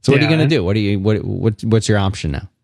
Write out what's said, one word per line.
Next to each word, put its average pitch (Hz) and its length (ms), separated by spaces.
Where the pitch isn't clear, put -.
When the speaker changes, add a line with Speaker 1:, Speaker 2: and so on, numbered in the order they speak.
Speaker 1:
So - 100
what 139 80
are 147 40
you 151 40
Speaker 2:
Yeah, 151 40
Speaker 1:
gonna 160 120
Speaker 2:
and 143 60
Speaker 1:
do? 139 160
What 95 80
do 110 80
you, 101 180
what, 104 240
what, 101 400
what's 110 240
your 107 100
option 95 340
now? 95 180